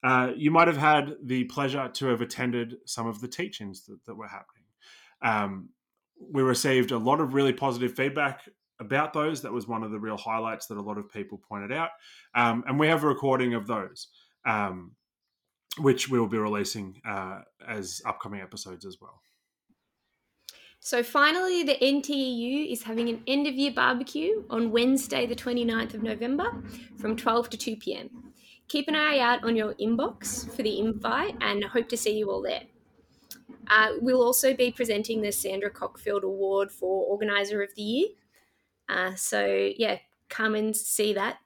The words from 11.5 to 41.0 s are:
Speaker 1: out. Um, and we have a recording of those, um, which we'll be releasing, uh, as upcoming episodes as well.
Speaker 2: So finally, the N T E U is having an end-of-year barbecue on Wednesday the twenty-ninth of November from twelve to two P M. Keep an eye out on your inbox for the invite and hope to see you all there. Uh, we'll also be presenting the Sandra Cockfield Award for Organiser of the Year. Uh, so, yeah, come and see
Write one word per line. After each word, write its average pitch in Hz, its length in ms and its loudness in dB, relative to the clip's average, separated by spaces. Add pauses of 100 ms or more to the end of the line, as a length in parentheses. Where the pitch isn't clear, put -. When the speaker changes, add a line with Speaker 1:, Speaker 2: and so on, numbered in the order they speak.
Speaker 1:
out. 165 160 -2 (440)
Um, 120 320 4
and 139 140 0
we 151 80 6
have 156 160 4
a 151 40 4
recording 127 460 2
of 107 140 -4
those, 107 400 -6 (380)
um, 98 480 -2 (840)
which 135 280 4
we'll 120 200 2
be 107 100 0
releasing, 104 680 -2
uh, 98 360 -8 (260)
as 101 380 -8
upcoming 104 340 -6
episodes 95 460 -14
as 92 160 -16
well. - 200 -20 (1600)
Speaker 2:
So 240 160 0
finally, 330 640 4
the 277 180 2
N 277 200 4
T 294 120 -6
E 262 200 -2
U 247 400 -2
is 226 100 -8
having 226 240 -2
an 226 180 -4
end-of-year 277 460 0
barbecue 254 760 0
on 226 200 0
Wednesday 254 560 2
the 233 80 -4
twenty-ninth 233 600 -2
of 214 100 -6
November 254 580 -2 (360)
from 220 180 -2
twelve 233 360 0
to 220 60 -12
two 220 200 -6
P - 180 -6
M. - 380 -14 (340)
Keep 285 220 -4
an 311 80 2
eye 302 220 4
out 240 260 4
on 233 100 2
your 214 200 0
inbox - 800 -2
for - 80 -6
the 214 180 0
invite 226 600 -2
and 208 240 0
hope 233 240 -2
to - 80 -4
see 214 220 0
you 208 120 0
all 190 120 -2
there. - 220 -4 (1040)
Uh, 220 320 6
we'll 254 200 4
also 254 320 4
be 247 200 2
presenting 220 480 -2
the 208 100 0
Sandra 196 380 -2
Cockfield 202 560 -4
Award 196 440 0
for 190 360 0
Organiser 202 580 0
of 202 120 -8
the 214 60 -10
Year. 240 260 2 (840)
Uh, 185 260 -2
so, 196 640 0
yeah, 208 220 0 (280)
come 220 260 -2
and 214 220 0
see - 380 0